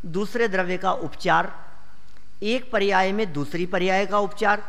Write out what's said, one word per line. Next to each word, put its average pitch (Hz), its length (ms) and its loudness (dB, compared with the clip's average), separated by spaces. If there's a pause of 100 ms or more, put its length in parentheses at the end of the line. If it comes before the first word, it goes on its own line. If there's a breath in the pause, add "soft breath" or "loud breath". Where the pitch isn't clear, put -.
दूसरे 208 420 0
द्रव्य 185 280 0
का 185 160 0
उपचार, 165 720 0 (760)
एक 247 280 -2
पर्याय 196 420 4
में 208 200 0
दूसरी 156 340 -2
पर्याय 190 400 2
का 202 120 0
उपचार 208 500 2